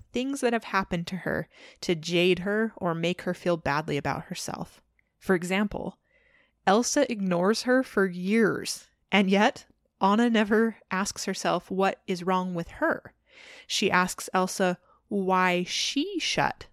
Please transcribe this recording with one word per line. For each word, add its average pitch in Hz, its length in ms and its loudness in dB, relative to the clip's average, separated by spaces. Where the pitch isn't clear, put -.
things 269 300 -4
that 240 120 2
have 226 120 -2
happened 190 420 -2
to 190 100 -8
her 156 300 -4
to - 120 0
jade 175 460 2
her 208 360 -2
or 170 200 -2
make 165 280 -2
her 180 100 -2
feel 175 240 -2
badly 151 380 -2
about 143 300 -4
herself. - 560 -10
For - 160 0
example, 190 640 -4
Elsa 240 460 2
ignores 190 520 0
her 254 200 2
for 196 240 0
years, 185 800 0
and 190 180 4
yet 202 360 2
Anna 214 280 4
never 220 480 2
asks - 360 -4
herself 175 440 -2
what 190 380 0
is 180 160 -4
wrong 185 320 0
with 170 140 -6
her. - 440 -2
She - 240 0
asks - 420 0
Elsa 185 460 0
why 185 560 0
she 349 560 -4
shut - 540 -2